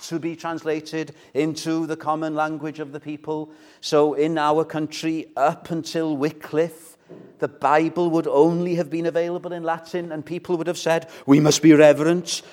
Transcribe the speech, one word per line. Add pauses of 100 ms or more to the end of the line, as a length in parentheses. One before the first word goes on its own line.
to
be
translated (180)
into
the
common
language
of
the
people. (320)
So
in
our
country,
up
until
Wycliffe, (420)
the
Bible
would
only
have
been
available
in
Latin,
and
people
would
have
said, (160)
"We
must
be
reverent.